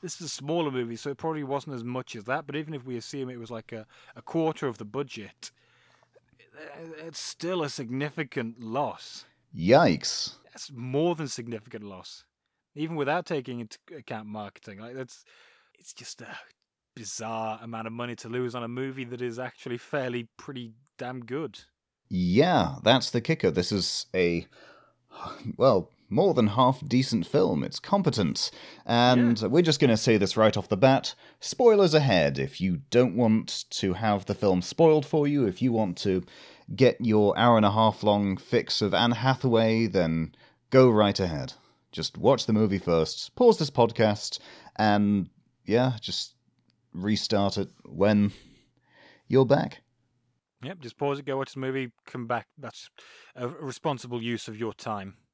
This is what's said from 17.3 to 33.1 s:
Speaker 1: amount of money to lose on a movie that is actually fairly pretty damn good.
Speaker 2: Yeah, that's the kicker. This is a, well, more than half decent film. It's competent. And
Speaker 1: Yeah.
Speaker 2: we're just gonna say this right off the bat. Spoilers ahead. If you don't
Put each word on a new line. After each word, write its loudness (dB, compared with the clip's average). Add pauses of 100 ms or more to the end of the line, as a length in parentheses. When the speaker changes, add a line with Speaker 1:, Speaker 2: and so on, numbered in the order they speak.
Speaker 1:
amount -12
of -10
money -8
to -16
lose -6
on -6
a -8
movie -8
that -12
is -6
actually -10
fairly -6
pretty -14 (260)
damn -12
good. -8 (480)
Speaker 2:
Yeah, 2
that's 4
the 0
kicker. 0
This -2
is -4
a, 2 (1120)
well, 4 (180)
more 2
than 2
half 0
decent 0
film. 2
It's -8
competent. 0 (360)
And 4
Speaker 1:
Yeah. -2
Speaker 2:
we're 4
just 2
gonna 6
say 4
this 2
right 4
off -6
the 0
bat. 2 (260)
Spoilers 4
ahead. 4
If -6
you -2
don't 4